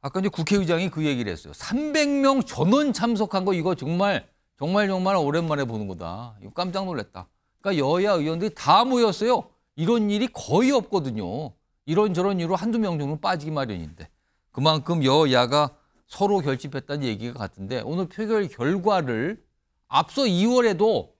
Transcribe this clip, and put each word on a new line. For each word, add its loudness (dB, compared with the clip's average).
아까 -6
이제 0
국회의장이 0
그 -4
얘기를 0
했어요. -10
삼백 -2
명 2
전원 2
참석한 -2
거 2
이거 0
정말, -2
정말, 0
정말 0
오랜만에 0
보는 -6
거다. -10
이거 -18
깜짝 -4
놀랐다. -10
그러니까 0
여야 2
의원들이 -2
다 6
모였어요. 2
이런 0
일이 0
거의 2
없거든요. -4
이런저런 0
이유로 -2
한두 -2
명 0
정도는 -4
빠지기 -4
마련인데. -6
그만큼 2
여야가 4
서로 0
결집했다는 -4
얘기가 -6
같은데 -8
오늘 -4
표결 -2
결과를 -2
앞서 2
이월에도 2